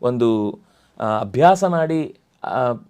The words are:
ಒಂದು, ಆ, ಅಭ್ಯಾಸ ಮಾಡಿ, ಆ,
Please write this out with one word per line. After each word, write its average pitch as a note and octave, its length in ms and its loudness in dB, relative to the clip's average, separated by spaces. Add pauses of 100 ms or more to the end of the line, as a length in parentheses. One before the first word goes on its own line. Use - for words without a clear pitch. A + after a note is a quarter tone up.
ಒಂದು, A2+ 560 0 (420)
ಆ, G#2+ 180 -2
ಅಭ್ಯಾಸ D#3+ 460 2
ಮಾಡಿ, D#3+ 520 -2 (280)
ಆ, B2 280 -2 (180)